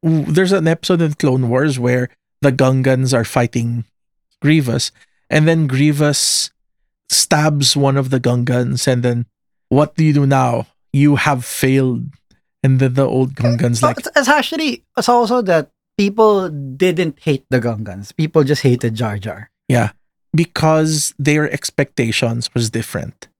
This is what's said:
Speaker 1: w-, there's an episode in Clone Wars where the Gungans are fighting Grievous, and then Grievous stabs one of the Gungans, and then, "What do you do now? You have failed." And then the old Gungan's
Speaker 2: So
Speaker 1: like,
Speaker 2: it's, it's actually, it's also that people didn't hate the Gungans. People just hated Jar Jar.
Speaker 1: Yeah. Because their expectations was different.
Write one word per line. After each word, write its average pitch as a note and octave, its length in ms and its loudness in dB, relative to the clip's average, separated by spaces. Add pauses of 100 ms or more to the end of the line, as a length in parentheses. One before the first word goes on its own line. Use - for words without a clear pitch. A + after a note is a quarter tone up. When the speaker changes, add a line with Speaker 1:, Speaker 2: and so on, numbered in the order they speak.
Speaker 1:
w-, D#3+ 240 0
there's F#3 240 2
an E3 160 0
episode E3 320 0
in D3+ 160 -2
Clone B2+ 320 0
Wars C3 320 0
where B2 280 0 (360)
the C#3 80 4
Gungans C3 640 2
are A#2 80 0
fighting A#2+ 580 -2 (580)
Grievous, C#3 500 0 (380)
and D3+ 200 2
then E3 160 2
Grievous C#3+ 880 0 (580)
stabs D3+ 640 0
one C#3 220 2
of C3 120 -2
the D3+ 100 0
Gungans, B2 680 0
and B2 160 0
then, A#2+ 220 0 (440)
"What D3 260 2
do D#3+ 100 0
you D3+ 80 4
do C#3+ 120 2
now? B2+ 420 0 (260)
You C#3+ 240 4
have C3+ 280 -2
failed." C3 600 0 (580)
And C3 160 4
then C3 160 2
the C#3 100 2
old C3 300 0
Gungan's A#2+ 460 0
Speaker 2:
So - 120 2
Speaker 1:
like, - 60 -8
Speaker 2:
it's, - 160 -10
it's C4+ 120 2
actually, D4+ 560 -2 (140)
it's A#3 120 -2
also A#3+ 360 2
that E3 240 0 (300)
people G3+ 500 2
didn't D3+ 720 -2
hate C#3 320 -2
the B2 80 0
Gungans. G#2 560 -8
People D#3 260 0
just C#3 220 -2
hated B2 300 0
Jar G#2+ 260 -4
Jar. G#2 300 -14 (180)
Speaker 1:
Yeah. A#2 220 0 (420)
Because D#3 880 0
their D3+ 240 2
expectations A#2 1120 -4
was A2+ 160 -2
different. - 560 -10 (100)